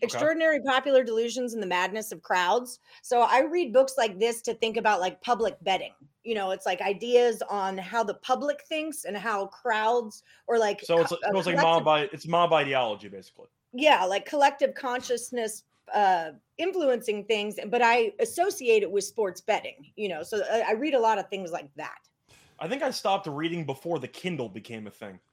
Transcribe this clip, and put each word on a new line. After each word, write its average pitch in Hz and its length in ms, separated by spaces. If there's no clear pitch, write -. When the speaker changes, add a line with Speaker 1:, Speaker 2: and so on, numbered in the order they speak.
Speaker 1:
Okay. - 40
Speaker 2:
Extraordinary 311 560
Popular 269 420
Delusions 233 500
and 226 80
the 190 60
Madness 185 460
of 165 80
Crowds. 196 580
So 240 200
I 233 200
read 311 320
books 262 240
like 220 200
this 226 260
to 226 100
think 226 240
about, 208 240
like, 185 200
public 226 400
betting. 175 300
You 226 120
know, 196 160
it's, 185 140
like, 185 140
ideas 226 720
on 190 280
how 190 280
the - 80
public 277 560
thinks 311 340
and 202 140
how 196 300
crowds 220 760
or, 233 100
like, 208 280
Speaker 1:
So 170 160
it's, 165 80
Speaker 2:
co-, 170 120
Speaker 1:
so 196 160
it's 175 100
Speaker 2:
uh, 180 40
Speaker 1:
like 277 100
mob 165 220
Speaker 2:
collective - 40
Speaker 1:
i-, - 40
it's 147 100
mob 170 280
ideology, 123 560
basically. - 380
Speaker 2:
Yeah, 247 320
like, 190 200
collective 285 480
consciousness, 240 880
uh, 185 360
influencing 254 680
things, 208 300
but 233 140
I 233 400
associate 233 600
it 165 60
with 196 140
sports 196 380
betting, - 560
you 208 100
know, 160 160
so 208 260
I, 220 200
I - 60
read 285 180
a 262 60
lot 220 180
of 185 100
things 185 240
like 151 240
that. 151 220
Speaker 1:
I 160 60
think 277 160
I 262 80
stopped 196 340
reading 160 400
before 143 340
the 123 100
Kindle 143 400
became 110 360
a 98 60
thing. 98 260